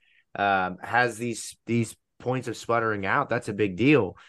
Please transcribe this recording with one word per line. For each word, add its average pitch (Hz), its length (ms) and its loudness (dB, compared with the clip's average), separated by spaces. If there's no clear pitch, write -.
um, 95 440 0
has 117 360 2
these, 117 380 -8
these 117 300 0
points 123 280 -4
of 110 100 -8
sputtering 110 480 0
out, 120 240 0
that's 120 200 -2
a 107 40 -4
big 98 240 0
deal. 117 400 4